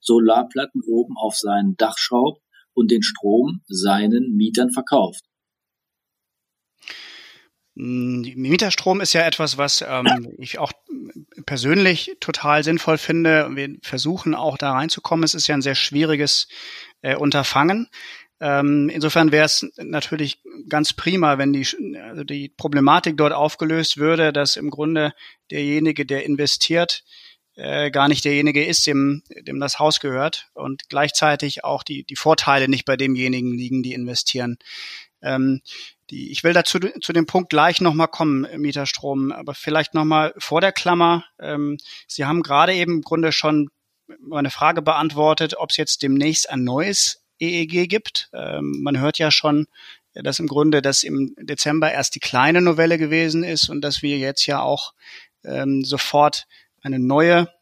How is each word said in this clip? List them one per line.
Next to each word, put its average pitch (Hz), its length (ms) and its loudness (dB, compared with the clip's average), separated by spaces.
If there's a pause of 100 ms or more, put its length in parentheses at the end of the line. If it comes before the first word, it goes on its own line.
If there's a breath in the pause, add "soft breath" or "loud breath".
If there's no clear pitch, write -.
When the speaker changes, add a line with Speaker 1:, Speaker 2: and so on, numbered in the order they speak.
Speaker 1:
Solarplatten 120 840 2
oben 117 320 -2
auf 110 160 -4
sein 101 420 0
Dach 113 220 0
schraubt 127 420 0 (320 soft breath)
und 113 180 4
den 113 120 2
Strom 123 640 0
seinen 101 680 0
Mietern 113 360 2
verkauft. - 540 -2 (2500 loud breath)
Speaker 2:
Mm, 123 480 -4 (140)
Mieterstrom 185 680 0
ist 175 100 -2
ja 165 140 0
etwas, 151 320 -4
was, 143 280 -2
ähm, 123 460 -4
<coughs> - 60 -20
ich - 200 -12
auch - 140 -4 (720)
persönlich 170 760 0
total 151 440 0
sinnvoll 160 340 0
finde. 160 560 2
Wir 139 280 -8
versuchen 151 520 -4
auch 143 240 -4
da 139 140 -2
reinzukommen. 165 520 0
Es 156 100 2
ist 160 120 -2
ja 156 80 2
ein 139 80 0
sehr 135 120 0
schwieriges, 147 760 0 (540 loud breath)
äh, 131 140 -2
Unterfangen. 147 720 2 (520 loud breath)
Ähm, 143 480 2
insofern 156 440 4
wär's 151 340 4 (120)
natürlich 151 600 -6 (280)
ganz 151 240 0
prima, 165 460 2
wenn 139 140 2
die, 135 140 0 (340)
also - 220 -14
die 143 260 -10
Problematik 147 680 2
dort 147 160 4
aufgelöst 160 640 0
würde, 156 360 2
dass 143 240 0
im 147 140 -6
Grunde 151 420 -2 (380 loud breath)
derjenige, 147 560 0
der 135 180 -2
investiert, 151 800 0 (520 soft breath)
äh, 143 360 -4
gar 139 160 2
nicht 147 180 2
derjenige 147 400 2
ist, 165 220 0
dem, 143 380 0 (200)
dem 139 140 -8
das 139 220 -4
Haus 151 180 2
gehört 139 560 -6
und 127 340 -10
gleichzeitig 147 760 0
auch 139 180 -4
die, 139 220 -12
die - 100 -16
Vorteile 139 540 2
nicht 135 160 0
bei 135 120 0
demjenigen 127 600 -2
liegen, 127 240 -4
die 127 100 -6
investieren. 123 640 -4 (640 loud breath)
Ähm, 135 400 0 (500 loud breath)
die, - 200 -14
ich - 140 -8
will 165 80 4
dazu, 175 260 2
zu 185 340 -6
dem 165 140 4
Punkt 180 240 -2
gleich 156 300 4
noch 170 140 2
mal 160 120 2
kommen, 147 400 0 (100)
Mieterstrom, 139 760 -4
aber 135 220 -10
vielleicht 156 400 -2
noch 156 100 2
mal 156 340 4
vor 160 220 0
der 190 100 4
Klammer. 175 540 2 (160)
Ähm, 147 380 -4 (280 loud breath)
Sie - 180 -6
haben 160 200 0
gerade 156 280 4
eben 175 260 0
im 151 40 -4
Grunde 160 300 0
schon 151 360 0 (520)
meine 143 300 -6
Frage 165 300 2
beantwortet, 151 800 2
ob's - 180 -4
jetzt - 280 -4
demnächst 143 440 2
ein 135 140 -4
neues 196 640 -2 (160)
E 170 220 -2
E 160 40 -2
G 175 200 0
gibt. - 460 -4
Ähm, - 500 -6
man 139 160 0
hört 147 200 0
ja 156 120 2
schon, 151 360 2 (460 loud breath)
dass - 280 -6
im 160 80 -4
Grunde 147 340 4
das 139 220 0
im 135 340 -4
Dezember 151 540 -2
erst 135 240 -4
die - 40 -12
kleine 147 400 4
Novelle 165 380 4
gewesen 160 460 0
ist 165 240 -2
und 143 140 -6
dass 147 200 -4
wir 143 160 -2
jetzt 135 280 -2
ja 143 140 0
auch, 135 320 -2 (520 loud breath)
ähm, 135 400 -2
sofort 147 640 0 (360 soft breath)
eine 135 160 -4
neue 165 500 4 (140)